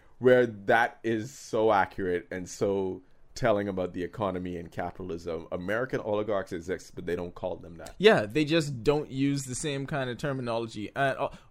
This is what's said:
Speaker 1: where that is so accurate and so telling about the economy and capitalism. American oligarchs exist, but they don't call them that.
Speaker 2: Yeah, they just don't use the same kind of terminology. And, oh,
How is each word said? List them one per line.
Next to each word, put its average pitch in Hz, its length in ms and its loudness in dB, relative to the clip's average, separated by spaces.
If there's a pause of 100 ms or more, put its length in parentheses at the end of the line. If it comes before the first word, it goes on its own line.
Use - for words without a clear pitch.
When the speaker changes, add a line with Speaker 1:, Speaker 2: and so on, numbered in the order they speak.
(200)
Speaker 1:
where 127 260 8
that 113 580 2
is 113 280 0
so 110 400 2
accurate 92 600 2
and 90 160 -6
so 98 540 -2 (340)
telling 104 320 2
about 92 260 -2
the 90 100 -4
economy 90 540 -4
and 87 140 -12
capitalism. 85 800 -6
American 107 480 -2
oligarchs 104 540 -2
exist, 85 420 -6
but 90 100 -12
they 87 100 -2
don't 90 200 -6
call 90 220 -6
them 85 200 -16
that. - 220 -14
Speaker 2:
Yeah, 180 260 6
they 135 200 0
just 143 380 0
don't 143 280 0
use 139 320 0
the 127 100 -10
same 139 320 -6
kind 135 240 -4
of 120 80 -6
terminology. 117 800 -4
And, 135 240 0
oh, 135 100 -2 (220)